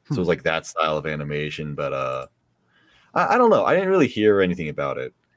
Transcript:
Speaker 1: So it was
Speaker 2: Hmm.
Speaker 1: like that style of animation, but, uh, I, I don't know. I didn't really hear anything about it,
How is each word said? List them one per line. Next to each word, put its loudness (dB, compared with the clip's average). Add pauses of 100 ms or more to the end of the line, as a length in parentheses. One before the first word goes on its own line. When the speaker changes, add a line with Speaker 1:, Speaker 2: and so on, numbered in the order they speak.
Speaker 1:
So -4
it -2
was -2
Speaker 2:
Hmm. 2
Speaker 1:
like -2
that -2
style -2
of -6
animation, -6
but, -4
uh, -6 (840)
I, 2
I 4
don't 4
know. 4
I 2
didn't 2
really 4
hear 4
anything 0
about -4
it, -8 (240)